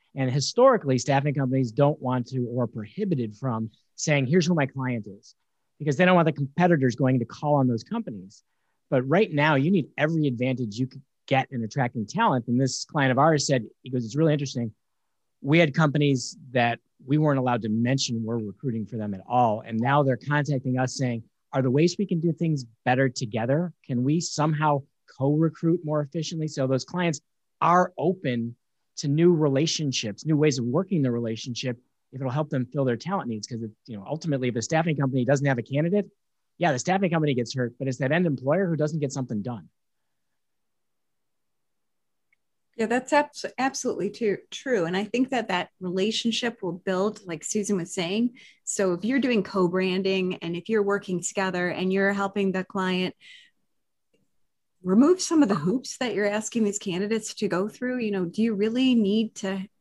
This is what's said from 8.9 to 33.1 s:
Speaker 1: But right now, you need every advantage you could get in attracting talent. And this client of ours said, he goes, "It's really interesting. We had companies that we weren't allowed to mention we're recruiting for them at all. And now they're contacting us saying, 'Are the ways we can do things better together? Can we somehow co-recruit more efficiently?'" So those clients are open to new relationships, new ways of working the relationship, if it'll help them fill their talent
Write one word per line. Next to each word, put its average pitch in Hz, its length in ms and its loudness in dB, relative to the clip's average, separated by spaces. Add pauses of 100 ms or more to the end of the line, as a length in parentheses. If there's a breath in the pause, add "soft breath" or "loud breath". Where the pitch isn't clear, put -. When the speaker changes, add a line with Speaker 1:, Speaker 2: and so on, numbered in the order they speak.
Speaker 1:
But 135 180 2
right 180 240 2
now, 151 240 4
you 143 160 2
need 180 160 2 (100)
every 156 300 0
advantage 123 480 -2
you 131 100 -2
could 135 160 -14 (240)
get 131 240 0
in 120 140 -6
attracting 120 420 -2
talent. 185 400 2
And 123 140 2
this 131 240 -2
client 135 260 0
of 123 80 2
ours 147 260 4
said, 131 200 0 (180)
he 123 80 -14
goes, 127 140 -2
"It's 110 100 -8
really 151 180 2
interesting. 131 400 -4 (680)
We 147 180 4
had 160 160 4
companies 147 640 2 (160)
that 120 260 2 (260)
we 139 140 2
weren't 147 220 2
allowed 123 220 0
to 113 60 -2
mention 117 540 0
we're 113 160 -4
recruiting 110 480 -6
for 120 100 -10
them 104 180 -4
at 95 140 -10
all. 120 380 2
And 113 140 -4
now 139 240 4
they're 131 120 2
contacting 135 640 -2
us 127 180 -2
saying, 120 280 -4 (280)
'Are 135 100 0
the 127 100 0
ways 160 260 2
we 202 80 -2
can 175 140 -2
do 165 120 0
things 151 340 -2 (180)
better 131 240 2
together? 120 640 -2 (120)
Can 123 200 -2
we 151 160 2
somehow 151 640 0 (360)
co-recruit 160 640 0
more 151 180 -2
efficiently?'" 156 440 -6
So 143 220 -2
those 131 160 0
clients 170 360 -2 (400)
are 180 380 4
open 127 560 -2 (420)
to 151 120 -4
new 165 240 6
relationships, 143 920 0
new 156 120 2
ways 147 200 4
of 123 80 -2
working 165 380 0
the 127 80 2
relationship, 117 640 -4 (360)
if 135 80 -12
it'll 131 100 -4
help 147 180 -2
them 131 160 -2
fill 139 200 -2
their 120 120 2
talent 165 320 -4